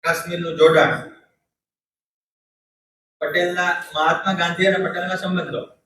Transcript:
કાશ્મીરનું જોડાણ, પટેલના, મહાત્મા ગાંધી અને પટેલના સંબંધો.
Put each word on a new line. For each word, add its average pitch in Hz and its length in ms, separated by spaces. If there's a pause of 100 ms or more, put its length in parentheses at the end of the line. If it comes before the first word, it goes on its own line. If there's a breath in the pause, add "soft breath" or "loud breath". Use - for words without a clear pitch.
કાશ્મીરનું 170 540
જોડાણ, 160 520 (2000)
પટેલના, 180 640 (120)
મહાત્મા 170 380
ગાંધી 175 320
અને 185 240
પટેલના 180 260
સંબંધો. 180 500 (200)